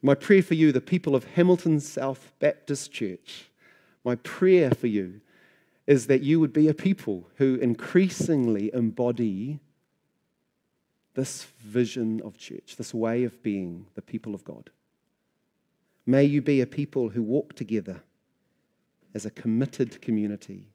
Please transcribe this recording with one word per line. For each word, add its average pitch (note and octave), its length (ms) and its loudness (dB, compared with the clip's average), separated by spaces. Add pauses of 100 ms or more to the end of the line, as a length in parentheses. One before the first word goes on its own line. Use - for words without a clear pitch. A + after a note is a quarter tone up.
My C#3 120 4
prayer F#3 300 4
for E3+ 100 -2
you, D#3 180 4
the B2+ 100 2
people E3+ 340 -2
of B2 80 0
Hamilton F3 560 2
South C3+ 600 -8
Baptist - 520 -2
Church, - 580 -12 (540)
my B2 120 0
prayer F3+ 560 4
for B2 160 0
you G2+ 340 -4 (680)
is B2+ 200 4
that C3 140 4
you D3+ 180 2
would D3+ 140 2
be D#3 140 4
a D3+ 60 2
people C3 540 -4 (100)
who C3+ 180 4
increasingly B2 1160 0
embody A#2 880 -2 (1500)
this - 300 -6 (160)
vision A2+ 640 -4
of G2 140 -16
church, - 380 -18
this - 180 -12
way A#2 300 -2
of A#2 180 -8
being F#2+ 440 -6 (100)
the G2+ 60 -14
people G#2+ 340 -10
of F#2 80 -16
God. A1+ 260 -18 (1400)
May C3+ 200 4
you C#3+ 160 2
be C#3 200 2
a B2 60 0
people C3+ 420 -4
who A2+ 140 -4
walk A#2+ 320 -4
together G2 460 -8 (1120)
as G#2+ 120 -10
a G#2+ 60 -10
committed A#2+ 680 -4
community. G#2 720 -6